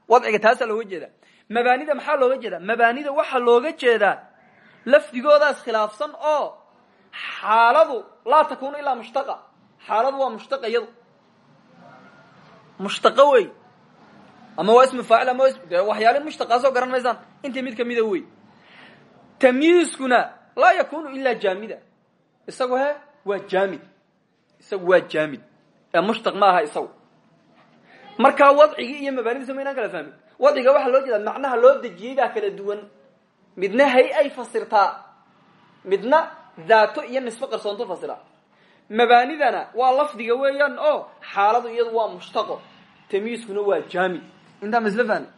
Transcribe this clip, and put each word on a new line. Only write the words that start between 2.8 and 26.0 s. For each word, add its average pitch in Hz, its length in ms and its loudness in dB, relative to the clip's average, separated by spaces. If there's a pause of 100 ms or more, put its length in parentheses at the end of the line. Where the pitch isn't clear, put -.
waxaa 285 260 -2
looga 240 340 2
jeedaa 220 440 2 (720)
lafdigoodaas 294 760 2
khilaafsan 220 480 -4 (220)
oo 196 220 -6 (840)
xaaladu 233 640 4 (200)
laa 302 200 6
takuunu 269 340 -10
ilaa 285 160 -4
mushtaqa. 247 400 -6 (520)
Xaaladu 247 340 0
waa 254 100 -2
mushtaqa 226 380 -8
iyadu. 226 200 -2 (1900)
Mushtaqa 208 460 2
wey. 247 260 4 (1040)
Ama 190 160 0
waa 247 120 8
ismu 254 200 -2
faacil 233 240 2
ama 254 140 0
waa 269 80 4
ismu, - 160 -12
dee 175 120 -4
waxyaalo 214 420 2
mushtaqaa 262 400 -2
soo 262 120 2
garan 247 180 -2
maysaan. 247 280 -2 (240)
Intii 262 200 -8
mid 254 140 -10
ka 240 80 -4
mida 233 200 -2
wey. 196 180 -4 (1160)
Tamyiizkuna 262 960 2 (240)
laa 349 160 4
yakuunu 320 380 -4
ilaa 269 240 -2
jaamida. 196 440 -6 (680)
Isagu 254 300 -4
he, 277 140 0 (340)
waa 196 140 -4
jaamid. 185 420 -4 (800)
Isagu 180 300 -6
waa 175 100 6
jaamid. 156 400 -6 (540)
Ee 170 60 2